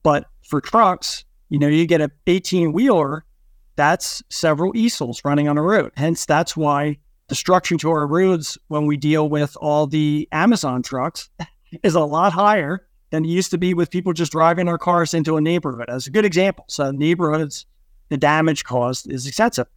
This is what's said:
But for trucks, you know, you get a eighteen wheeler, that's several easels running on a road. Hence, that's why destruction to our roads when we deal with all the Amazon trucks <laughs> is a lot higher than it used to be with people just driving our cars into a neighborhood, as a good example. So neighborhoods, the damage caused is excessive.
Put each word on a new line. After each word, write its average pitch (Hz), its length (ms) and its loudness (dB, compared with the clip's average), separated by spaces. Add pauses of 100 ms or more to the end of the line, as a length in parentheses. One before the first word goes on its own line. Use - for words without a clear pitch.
But 147 240 2 (220)
for 143 140 -2
trucks, - 640 0 (240)
you 147 100 0
know, 147 80 2
you 156 180 4
get 156 160 2
a 151 80 0 (160)
eighteen 175 480 0
wheeler, 160 500 2 (520)
that's 151 560 0
several 165 440 0
easels 220 480 -2
running 147 240 2
on 147 80 2
a 151 60 2
road. 180 340 2
Hence, 160 300 -2
that's 160 320 0
why 147 400 0 (300)
destruction 180 500 0
to 156 140 0
our 151 160 0
roads 175 500 0 (120)
when 151 180 0
we 147 100 0
deal 151 320 0
with 147 320 -2
all 151 240 0
the 151 460 0
Amazon 156 500 0
trucks 135 480 -6 (260)
<laughs> - 280 -16
is 175 100 2
a 170 60 2
lot 160 340 0
higher 190 540 0 (240)
than 160 120 -2
it 160 40 -2
used 175 240 -2
to 175 80 -2
be 180 160 0
with 170 160 -2
people 180 220 -2
just 160 180 -2
driving 170 360 2
our 170 120 -2
cars 175 340 0
into 160 240 0
a 151 40 0
neighborhood, 151 500 -2
as 127 160 -8
a 135 40 -14
good 214 140 2
example. 185 440 0
So 139 200 -4
neighborhoods, 156 800 -2 (420)
the 151 80 -4
damage 151 460 2
caused 123 480 -4
is 131 160 -8
excessive. 214 500 -2